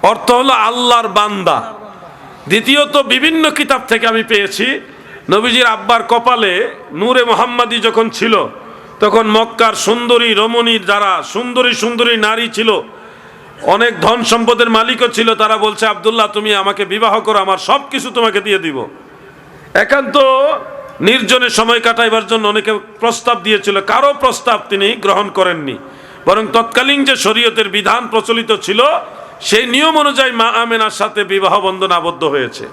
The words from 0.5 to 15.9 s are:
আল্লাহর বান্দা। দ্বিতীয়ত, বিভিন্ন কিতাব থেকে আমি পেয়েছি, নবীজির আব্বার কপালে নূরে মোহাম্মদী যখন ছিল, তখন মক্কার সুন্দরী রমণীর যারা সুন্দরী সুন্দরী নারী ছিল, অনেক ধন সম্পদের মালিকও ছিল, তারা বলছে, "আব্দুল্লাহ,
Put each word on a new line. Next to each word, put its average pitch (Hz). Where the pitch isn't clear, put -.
আল্লাহর 233
বান্দা। 196
দ্বিতীয়ত, 277
বিভিন্ন 294
কিতাব 277
থেকে 226
আমি 226
পেয়েছি, 220
নবীজির 233
আব্বার 220
কপালে 226
নূরে 240
মোহাম্মদী 240
যখন 226
ছিল, 208
তখন 214
মক্কার 220
সুন্দরী 233
রমণীর 226
যারা 196
সুন্দরী 247
সুন্দরী 240
নারী 220
ছিল, 220
অনেক 220
ধন 226
সম্পদের 233
মালিকও 240
ছিল, 226
তারা 220
বলছে, 208
"আব্দুল্লাহ, 214